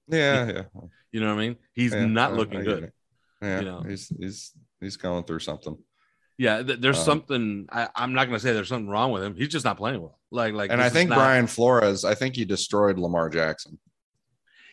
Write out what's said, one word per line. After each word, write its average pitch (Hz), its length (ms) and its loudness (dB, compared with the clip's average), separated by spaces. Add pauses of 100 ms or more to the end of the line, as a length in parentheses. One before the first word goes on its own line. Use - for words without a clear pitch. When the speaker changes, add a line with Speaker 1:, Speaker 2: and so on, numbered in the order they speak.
Speaker 1:
Yeah, 139 380 2
Speaker 2:
You 107 60 -6
Speaker 1:
yeah. - 280 -10 (320)
Speaker 2:
you 110 80 -4
know 110 80 0
what 107 120 0
I 110 60 -2
mean? 117 100 -6 (180)
He's 120 180 0
Speaker 1:
Yeah, 110 140 0
Speaker 2:
not 110 260 2
Speaker 1:
I, - 40 -2
Speaker 2:
looking 101 240 -2
Speaker 1:
I 101 40 -6
get 104 60 0
Speaker 2:
good, 87 140 -2
Speaker 1:
it. - 80 -16 (480)
Yeah, 98 200 -4
Speaker 2:
you 98 60 -4
know? 90 200 -10
Speaker 1:
he's, 98 220 -10 (100)
he's, 98 340 -12 (280)
he's 95 160 -10
going 87 260 -4
through 82 180 -6
something. 76 380 -10 (600)
Speaker 2:
Yeah, 113 260 2
th-, 127 160 -4
there's 135 180 4
Speaker 1:
Um, 160 60 0
Speaker 2:
something. 123 680 0
I, 117 240 -4
I'm 127 200 -4
not 131 100 4
gonna 120 160 -4
say 120 120 0
there's 104 160 0
something 117 200 -6
wrong 113 240 0
with 95 100 -2
him. 98 140 -6
He's 131 120 -4
just 147 160 -4
not 104 120 0
playing 110 240 -4
well. 80 180 -16 (140)
Like, 113 220 -2
like, 104 180 -2
Speaker 1:
and 120 80 2
I 127 40 6
Speaker 2:
this 123 40 6
is 120 60 0
Speaker 1:
think 170 160 4
Speaker 2:
not - 60 4
Speaker 1:
Brian 131 300 6
Flores, 113 580 4
I 104 120 2
think 131 180 -2
he 120 100 -2
destroyed 98 540 0
Lamar 85 300 0
Jackson. 80 500 -4 (960)